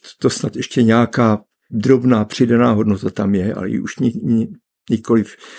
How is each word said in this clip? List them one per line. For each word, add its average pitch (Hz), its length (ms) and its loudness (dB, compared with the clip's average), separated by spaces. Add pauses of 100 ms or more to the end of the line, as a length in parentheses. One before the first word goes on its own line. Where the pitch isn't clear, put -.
(200)
to 131 100 0
snad - 260 -6
ještě 120 280 -2
nějaká 113 600 2 (280)
drobná 123 540 2
přidaná 120 460 2
hodnota 107 380 0
tam 101 260 -2
je, 95 180 -2
ale 92 160 -6
ji 110 100 -4
už - 200 -10
ni-, 120 240 -2
ni-, 113 240 0 (420)
nikoliv. 113 460 0 (240)